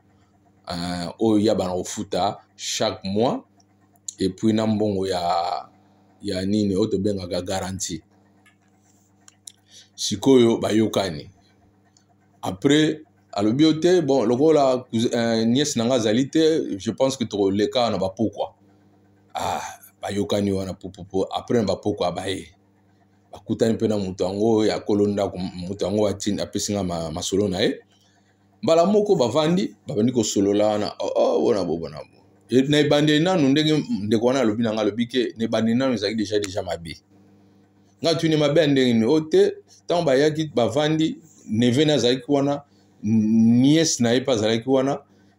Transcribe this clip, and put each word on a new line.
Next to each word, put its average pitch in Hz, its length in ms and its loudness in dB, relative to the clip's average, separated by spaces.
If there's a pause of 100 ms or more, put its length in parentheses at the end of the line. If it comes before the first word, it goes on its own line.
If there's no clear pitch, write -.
(680)
euh, 87 400 -8 (120)
oyo 110 200 2
ya 107 160 4
bana 92 180 -2
kofuta 98 640 -4 (180)
chaque - 500 -6
mois, 117 400 -2 (760)
et 95 100 0
puis 110 240 0
na 110 140 0
mbongo 104 400 -2
ya, 87 640 -4 (520)
ya 95 240 -4
nini, 101 300 0
oyo 104 120 0
tobengaka 95 540 -4
garantie. 92 600 -8 (1900)
Sikoyo 117 600 2
bayokani. 98 720 -2 (1160)
Après, 151 560 2 (300)
alobi, 113 340 2
"O 156 80 4
te, 175 280 2
bon, 135 240 0
lokola 131 680 2
cousin, 117 220 0
euh, 117 320 0
nièce 135 320 0
na 117 80 0
nga 127 100 2
azali 113 340 0
te, 160 480 0
je 95 140 -4
pense 135 240 -2
que - 80 -6
tokoleka 104 640 0
na 104 80 -2
bapokwa." - 560 -4 (800)
Ah, 80 280 -6 (400)
bayokani 101 500 -2
wana 95 220 -4
po, 95 160 -16
po, 92 140 -18
po. 95 280 -2
Après 92 280 -2
na 110 40 0
bapokwa 95 480 -2
baye. 92 360 -8 (840)
Bakutani 113 420 -2
mpe 113 140 -2
na 107 100 -2
moto 92 280 -4
yango 107 400 0
ya 87 140 0
kolo 101 280 0
ndako, 101 300 -2
moto 90 480 -8
yango 104 220 0
atindi, 98 340 -4
apesi - 320 -6
nga 101 100 -2
ma-, 82 280 -6
masolo 92 360 -2
na 90 120 -4
ye. 131 200 0 (840)
Mbala 165 240 4
moko 202 300 2
bavandi, 156 600 0 (120)
babandi 120 240 0
kosolola 104 560 2
wana. 104 320 -2
"Oh, - 160 -4
oh, - 260 2
bona 107 220 2
bo, 85 140 -4
bona 76 200 -10
bo." - 220 -18 (300)
E, 123 120 4
na 147 180 2
ebandeli 147 440 4
nanu 175 260 2
ndenge 151 340 2 (200)
ndeko 110 220 0
wana 131 140 2
alobi 113 240 0
na 110 100 -2
nga, 110 80 -2
alobi 107 260 -2
ke, 123 300 -2
na 113 80 -4
ebandeli 113 320 0
nanu 131 160 0
ezalaki 104 300 -4
déjà, 104 160 -2
déjà 101 240 -6
mabe. 85 360 -10 (1040)
Nga 165 120 2
tuni 160 200 0
mabe 151 260 4
ya 151 60 4
ndenge 131 260 4
nini? 110 120 4
O 156 160 2
te, 185 320 2 (320)
ntango 175 180 0
bayaki, 147 520 2
bavandi, 151 640 0 (320)
neve 120 360 2
na 151 60 4
ye 147 60 4
azalaki 123 300 0
wana, 143 340 0 (420)
nièce 113 1000 4
na 117 80 2
ye 127 100 4
mpe 131 100 -2
azalaki 113 380 0
wana. 135 300 2 (400)